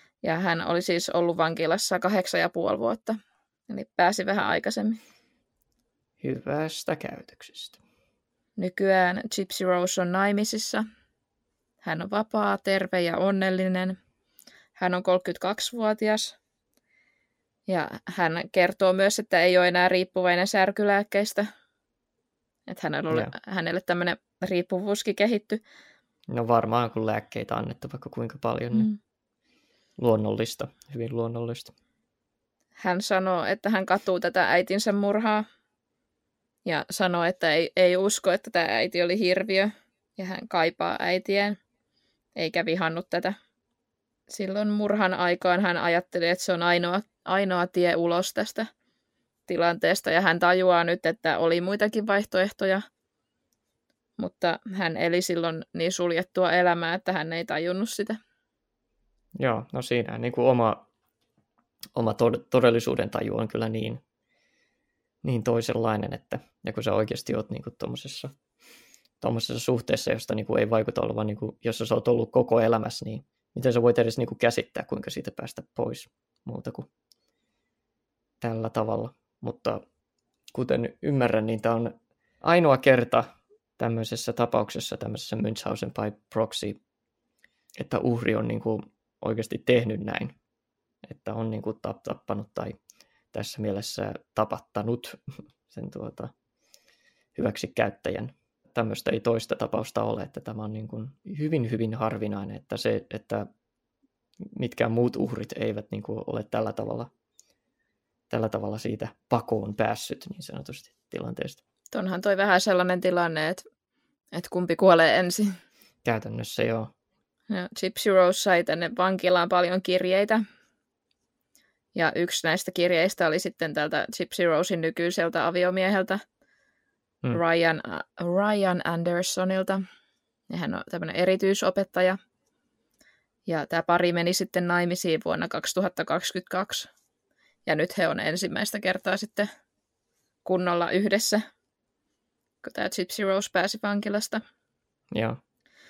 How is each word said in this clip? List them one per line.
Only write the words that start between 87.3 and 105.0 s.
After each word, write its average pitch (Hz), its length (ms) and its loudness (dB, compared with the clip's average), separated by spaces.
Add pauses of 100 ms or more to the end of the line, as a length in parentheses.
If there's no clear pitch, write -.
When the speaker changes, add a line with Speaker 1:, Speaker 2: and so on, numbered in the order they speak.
Speaker 2:
että - 180 -2
uhri 117 380 0
on 110 120 -2
niin 110 120 -4
kuin 110 220 -2 (420)
oikeasti 113 420 -4
tehnyt 117 340 2
näin. - 340 -6 (760)
Että - 240 -10
on 113 160 -4
niin 110 120 -6
kuin 110 140 -6
tap-, - 260 -8
tappanut - 520 -8
tai - 180 -6 (600)
tässä - 300 -8
mielessä 104 500 -4 (220)
tapattanut 107 800 -4 (220)
<laughs> - 360 -20
sen, 110 160 -12
tuota, 113 380 -12 (1080)
hyväksikäyttäjän. 107 960 -4 (400)
Tämmöistä 110 360 -2
ei 113 100 0
toista 113 360 -2
tapausta - 460 -4
ole, 110 200 -4
että - 180 -12
tämä 110 240 -10
on 107 80 -8
niin 110 160 -10
kuin 110 200 -10 (300)
hyvin, 147 320 0
hyvin 113 240 -2
harvinainen, 104 640 -4
että 107 200 -8
se, 107 340 -2
että 104 360 -6 (1120)
mitkään 117 340 -2
muut 120 240 2